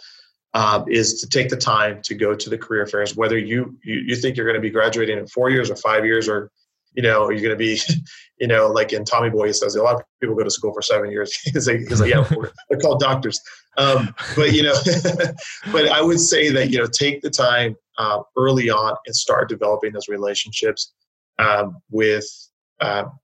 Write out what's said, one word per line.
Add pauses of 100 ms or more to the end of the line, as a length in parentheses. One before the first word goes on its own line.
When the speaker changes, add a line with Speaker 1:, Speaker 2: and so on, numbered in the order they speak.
(540)
Speaker 1:
um,
is
to
take
the
time
to
go
to
the
career
fairs,
whether
you,
you, (100)
you
think
you're
gonna
be
graduating
in
four
years
or
five
years,
or, (440)
you
know,
you're
gonna
be, (280)
<laughs>
you
know,
like
in
Tommy
Boy,
he
says,
a
lot
of (180)
people
go
to
school
for
seven
years.
<laughs>
He's
like,
he's
like,
"Yeah, (220)
Speaker 2:
<laughs>
Speaker 1:
they're
called
doctors." (380)
Um, (200)
but,
you
know, (500)
<laughs>
but
I
would
say
that,
you
know,
take
the
time, (240)
uh, (160)
early
on (100)
and
start
developing
those
relationships, (440)
um, (140)
with, (540)
uh, (180)